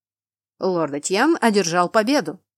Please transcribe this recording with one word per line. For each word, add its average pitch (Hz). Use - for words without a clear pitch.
«Лорд 165
Этьен 202
одержал 180
победу», 220